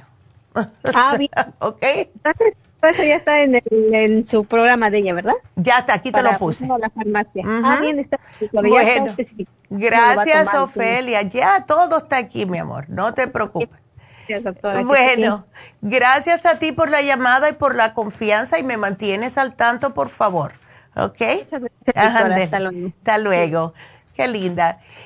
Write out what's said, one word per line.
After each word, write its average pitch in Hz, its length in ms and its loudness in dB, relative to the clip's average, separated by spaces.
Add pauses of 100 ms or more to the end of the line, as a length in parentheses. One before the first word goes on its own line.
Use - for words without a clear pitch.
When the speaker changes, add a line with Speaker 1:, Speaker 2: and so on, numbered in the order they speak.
(960)
Speaker 1:
Ah, 262 220 4
bien. 285 140 -2
Speaker 2:
<laughs> - 280 -4
¿Ok? 214 240 -4
Speaker 1:
Entonces, 330 680 0 (280)
todo 320 100 6
eso 349 120 -2
ya 294 120 4
está 294 260 2
en, 269 140 4
el, 220 380 2
en 220 360 2
su 214 160 0
programa 233 440 2
de 208 100 0
ella, 190 140 -2
¿verdad? 180 200 -2 (220)
Speaker 2:
Ya 240 240 2
está, 247 160 0
aquí - 160 -6
te - 100 0
Speaker 1:
Para 233 120 2
Speaker 2:
lo 190 60 -2
puse. 190 240 -4
Speaker 1:
irnos 254 140 -2
a - 20 -6
la 220 100 -4
farmacia. 208 540 -4
Speaker 2:
Ujú. 220 200 -2
Speaker 1:
Ah, 277 180 2
bien, 302 180 -2
está, 277 200 -6 (200)
pero 214 120 -8
ya 226 80 -2
está 208 100 2
Speaker 2:
Bueno, 247 420 4
Speaker 1:
específico. - 400 -10 (180)
Lo 202 100 -8
va 214 60 -2
a 233 300 4
Speaker 2:
gracias, 302 300 2
Speaker 1:
tomar, 302 180 0
Speaker 2:
Ofelia. 233 600 -2
Ya 320 420 0
todo 320 320 2
está 285 200 -4
aquí, 220 280 -6
mi 180 120 -6
amor. 143 320 -10
No 190 240 -4
te 254 140 -2
preocupes. 226 420 -6 (580)
Speaker 1:
Gracias, 214 160 -6
doctora. 196 400 -4
Speaker 2:
Bueno, 247 640 2 (360)
gracias 262 640 2
a 330 140 2
ti 320 140 -2
por 320 160 0
la 294 120 2
llamada 269 480 2
y 302 40 -2
por 277 220 -2
la 226 180 0
confianza 220 680 -2
y 262 40 -4
me 254 140 -4
mantienes 208 600 -4
al 269 180 -2
tanto, 240 380 -2
por 277 160 -4
favor. 180 440 -2 (420)
¿Ok? - 260 -4
Speaker 1:
Muchas 254 280 -2
gracias, 254 220 -10 (140)
doctora. 220 220 2 (100)
Speaker 2:
Ándale. 185 260 2
Speaker 1:
Hasta 180 160 -4
luego. 180 280 -6 (100)
Speaker 2:
Hasta 214 220 0
luego. 170 540 0 (420)
Qué 254 120 -2
linda. 180 520 -2 (260)